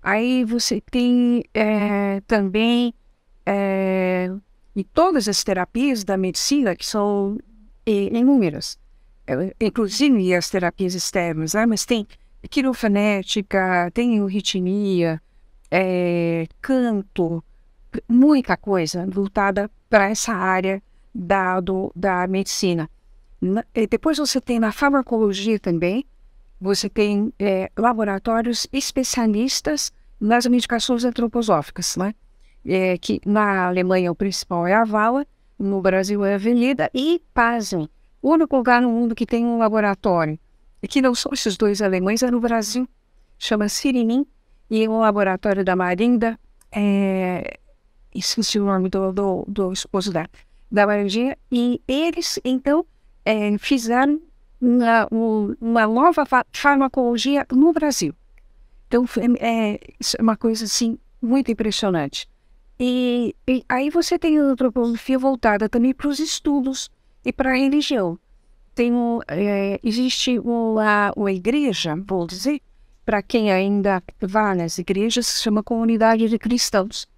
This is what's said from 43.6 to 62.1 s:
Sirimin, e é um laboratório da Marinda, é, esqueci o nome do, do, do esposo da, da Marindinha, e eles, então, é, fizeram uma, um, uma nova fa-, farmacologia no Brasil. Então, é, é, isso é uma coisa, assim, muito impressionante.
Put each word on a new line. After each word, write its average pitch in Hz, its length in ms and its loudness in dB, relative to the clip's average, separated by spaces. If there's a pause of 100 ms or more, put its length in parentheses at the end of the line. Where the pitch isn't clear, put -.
Sirimin, 247 580 0 (440)
e 220 160 2
é 220 40 -2
um 220 100 0
laboratório 202 640 2
da 180 100 2
Marinda, 220 640 0 (320)
é, 190 880 -2 (560)
esqueci - 420 -2
o 202 80 0
nome 190 220 2
do, 190 240 -2
do, 190 340 -2
do 196 280 -4
esposo 190 400 -4
da, 165 160 -4 (420)
da 208 160 4
Marindinha, 208 500 0 (140)
e 240 340 0
eles, 330 600 -2
então, 277 400 0 (400)
é, 208 320 0
fizeram 262 640 0 (420)
uma, 233 480 4
um, 220 480 0
uma 226 260 2
nova 277 400 4
fa-, 254 280 0
farmacologia 262 1000 0
no 294 220 6
Brasil. 285 400 -2 (760)
Então, 240 180 2 (340)
é, 226 340 0
é, - 60 -8 (200)
isso - 180 -4
é - 40 -2
uma 220 160 2
coisa, 226 260 -2
assim, 226 340 -2 (240)
muito 254 300 0
impressionante. 196 760 -2 (500)